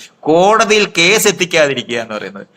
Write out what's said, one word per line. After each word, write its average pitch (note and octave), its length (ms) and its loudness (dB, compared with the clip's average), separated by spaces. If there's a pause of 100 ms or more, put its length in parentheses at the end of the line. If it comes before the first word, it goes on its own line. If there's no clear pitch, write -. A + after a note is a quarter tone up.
(200)
കോടതിയിൽ G3+ 800 2
കേസ് G3+ 300 2
എത്തിക്കാതിരിക്കുക C#3+ 720 -2
എന്ന് A2 160 -10
പറയുന്നത്, G2 320 -12 (100)